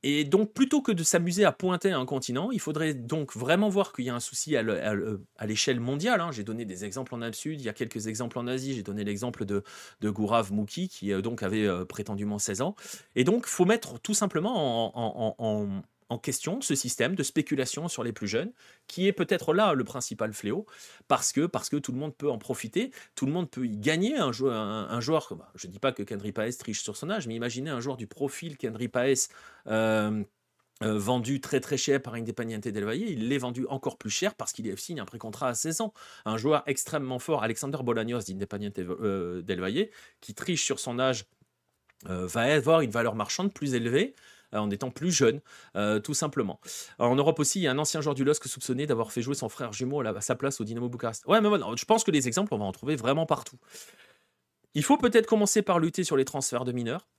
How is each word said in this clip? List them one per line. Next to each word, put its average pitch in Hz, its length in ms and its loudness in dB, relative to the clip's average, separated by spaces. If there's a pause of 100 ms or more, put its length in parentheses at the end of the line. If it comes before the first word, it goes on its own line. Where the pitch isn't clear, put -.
Et 147 200 4
donc, 196 280 4
plutôt 269 300 4
que 240 80 2
de 165 140 2
s'amuser 175 400 4
à 156 80 8
pointer 185 400 0
un 131 120 0
continent, 135 460 -2
il 226 80 -2
faudrait 156 340 0
donc 135 440 -4
vraiment 170 320 4
voir 190 240 2
qu'il 123 120 -4
y 127 60 -2
a 120 40 -2
un 123 60 -4
souci - 360 -2
à 117 60 2
le-, 107 200 0
à 107 120 0
le-, 101 300 -2 (140)
à 110 80 -6
l'échelle 117 320 2
mondiale, 147 420 0
hein. 170 120 -4
J'ai 110 100 -8
donné 113 220 -6
des 95 200 -8
exemples 123 300 -8
en 117 80 -6
Inde 113 140 -6
Sud, 156 240 -8
il 127 40 -12
y 110 40 -4
a 101 40 -4
quelques 113 360 -6
exemples 117 320 -4
en 120 80 -4
Asie. 131 260 -2
J'ai 110 80 -4
donné 101 220 -4
l'exemple 104 400 -4
de, 98 180 0 (380)
de 107 100 0
Gourav 107 420 2
Mukhi, 107 360 -2
qui, 101 240 -4
euh, 95 80 2
donc 113 240 -2
avait, 104 240 2
euh, 90 160 0
prétendument 104 560 -4
seize 101 220 -2
ans. 185 120 0 (400)
Et 123 80 6
donc, 220 240 4
faut - 180 4
mettre 202 360 2
tout 214 140 -2
simplement 196 420 2
en, 117 440 2
en, 110 380 0
en, 117 80 -2
en, 104 360 0 (300)
en 120 60 -2
question 170 420 -2
ce 151 140 0
système 131 400 0
de 160 80 -2
spéculation 147 680 -2
sur 117 160 -6
les 117 80 -4
plus 107 160 -6
jeunes, 139 240 -2 (340)
qui 185 220 0
est 196 40 4
peut-être 170 420 2
là 196 200 6
le 127 100 2
principal 110 480 -4
fléau, 123 340 -4 (420)
parce - 240 2
que, 139 140 2
parce - 220 -4
que 143 80 -2
tout 143 160 -4
le 127 60 -4
monde 147 180 -6
peut 143 140 0
en 113 80 -2
profiter, - 540 -4 (220)
tout 131 120 -2
le 143 60 0
monde 175 180 -2
peut 127 160 -4
y 107 120 -4
gagner. 170 380 2
Un 156 160 2
jou-, 127 180 2
un, 110 380 -2
un 117 120 -2
joueur, 143 360 0
bah, - 180 -18
je - 120 -14
dis 95 120 -12
pas 135 140 2
que 101 100 -6
Kendry 101 300 -6
Páez 113 240 -2
triche - 260 -6
sur 104 140 -8
son 156 140 -8
âge, 196 160 -4
mais 113 80 -6
imaginez 120 360 -4
un 123 100 -4
joueur 120 160 -4
du 113 100 -8
profil 143 500 -6
Kendry 113 320 -4
Páez, 127 400 2 (380)
euh, 107 560 2 (600)
euh, 110 160 2
vendu 123 420 0
très, - 200 0
très - 160 -4
cher 135 260 2
par 117 120 -10
Independiente 113 520 -6
del 104 180 -2
Valle, 113 140 -2
il 147 300 -2
l'est 139 100 0
vendu 123 300 -2
encore 135 300 -4
plus 107 120 -8
cher 196 240 0
parce - 180 -6
qu'il 104 260 -6
signe 160 220 -8
un 98 40 -6
pré-contrat 110 440 -4
à 120 60 0
seize 160 260 -2
ans. 214 120 -2 (320)
Un 110 120 0
joueur 143 300 4
extrêmement 135 540 -2
fort, 143 220 0
Alexander 135 400 -2
Bolaños 117 400 0
d'Independiente, 101 580 -6
euh, 90 600 -2
del 90 180 -2
Valle, 131 280 0 (320)
qui - 140 -14
triche - 300 -2
sur - 160 -2
son 120 180 -4
âge, 127 280 2 (840)
euh, 92 180 -2
va 117 160 0
avoir 151 380 6
une 123 100 0
valeur 117 240 0
marchande 180 380 -2
plus 139 220 -2
élevée 123 400 2 (400)
euh, 107 40 0
en 107 120 0
étant 110 200 -4
plus 175 200 -2
jeune, 143 300 4 (360)
euh, 104 240 2
tout 143 140 -6
simplement. 127 460 -2 (400)
Euh, - 40 4
en 123 120 6
Europe 151 220 4
aussi, 156 220 0
il - 20 0
y 156 60 2
a 127 40 2
un 139 60 2
ancien 156 220 0
joueur 143 140 0
du 135 100 0
losk 147 220 2
soupçonné 131 400 -4
d'avoir 113 260 0
fait 120 100 -2
jouer 139 120 -2
son 117 140 -4
frère 117 240 -8
jumeau 131 280 -2
à 120 40 -2
la, 107 60 0
à 101 100 -6
sa - 140 0
place 139 260 -2
au 110 40 -2
Dynamo 117 240 -4
Bucarest. 117 380 -6
Ouais, 208 140 6
mais 208 80 4
voilà, 202 180 2 (100)
je - 80 -6
pense 220 200 4
que 196 60 4
les 135 180 4
exemples, 123 260 0
on 107 40 -2
va 104 60 -2
en 92 80 -2
trouver 143 240 -2
vraiment 139 300 2
partout. - 320 -2 (1160)
Il 151 80 2
faut 285 140 8
peut-être 226 300 6
commencer 208 360 4
par 180 160 4
lutter 165 260 2
sur 151 120 2
les 135 80 6
transferts 131 400 -2
de 123 80 -2
mineurs. 123 340 -4 (120)